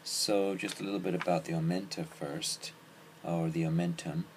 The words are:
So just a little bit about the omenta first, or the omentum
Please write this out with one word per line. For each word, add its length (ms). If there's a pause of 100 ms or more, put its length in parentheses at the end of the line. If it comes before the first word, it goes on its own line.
So 520
just 260
a 20
little 160
bit 160
about 300
the 80
omenta 500
first, 720 (500)
or 240
the 160
omentum 600 (120)